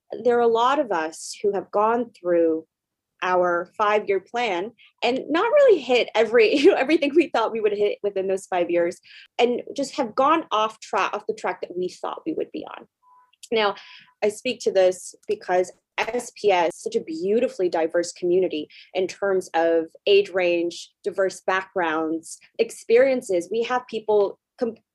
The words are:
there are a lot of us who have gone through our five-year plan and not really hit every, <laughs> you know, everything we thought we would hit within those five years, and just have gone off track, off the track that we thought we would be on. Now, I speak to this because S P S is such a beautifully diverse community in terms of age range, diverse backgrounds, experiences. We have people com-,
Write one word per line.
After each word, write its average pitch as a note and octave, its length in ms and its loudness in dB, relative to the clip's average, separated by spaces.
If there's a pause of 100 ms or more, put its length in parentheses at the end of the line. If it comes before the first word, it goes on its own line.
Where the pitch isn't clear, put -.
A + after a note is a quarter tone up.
(240)
there A#3+ 140 2
are A#3+ 40 2
a A#3 60 4
lot A#3+ 320 2
of B3 120 -2
us D#3+ 500 -6
who G3+ 120 0
have F#3+ 180 -6
gone A#3 400 0
through E3 540 0 (560)
our F3+ 560 0
five-year G#3 420 0
plan G#3+ 520 -6 (300)
and A#3+ 280 0
not E4+ 240 2
really A4+ 260 6
hit B3 360 0
every, A3 400 4
<laughs> - 20 4
you D4+ 140 8
know, D#4 60 4
everything C#4 380 2
we E4 140 4
thought A3 240 0
we A3+ 80 -4
would G#3 100 2
hit G#3 320 0
within G3 240 -4
those F#3+ 200 -4
five F3 220 -2
years, E3+ 300 0 (400)
and A#3+ 220 2 (140)
just C#4 200 -6
have A#3+ 200 -4
gone D4+ 360 2
off A3 300 -2
track, - 320 -2
off G3+ 140 -8
the G#3+ 60 -4
track F#3+ 280 -6
that F3 160 -10
we F3+ 100 -4
thought - 380 -10
we D#3 80 -6
would - 180 -8
be - 140 -12 (120)
on. - 100 -20 (640)
Now, G#3+ 240 0 (460)
I G#3+ 80 2
speak G#3 320 -6
to A3 100 -2
this F#3 440 0 (120)
because F#3 440 -2 (260)
S A#3 380 -6
P G#3 160 0
S F3 180 2
is - 120 -12
such A3 140 -6
a G#3+ 60 -2
beautifully F#3+ 680 -2
diverse E3+ 420 -2
community F3 560 0 (260)
in F#3 140 -2
terms F#3+ 460 -4
of E3 320 2 (220)
age G3 220 4
range, F3 640 -2 (120)
diverse F#3+ 380 -2
backgrounds, E3 1000 -4 (180)
experiences. A3+ 920 0
We A3+ 120 -2
have B3 240 -4
people G#3+ 520 0 (200)
com-, A#3 180 -6 (180)